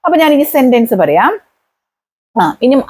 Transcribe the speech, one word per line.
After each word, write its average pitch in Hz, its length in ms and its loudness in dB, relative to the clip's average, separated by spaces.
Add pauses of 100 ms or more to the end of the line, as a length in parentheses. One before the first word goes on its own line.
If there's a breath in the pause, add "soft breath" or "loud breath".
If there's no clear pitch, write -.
അപ്പൊ 349 120 0
ഞാൻ 311 160 2
ഇനി 285 100 2
സെന്റൻസ് 247 500 0
പറയാം. 190 460 0 (1000)
ആ, - 200 -2
ഇനി, 254 280 2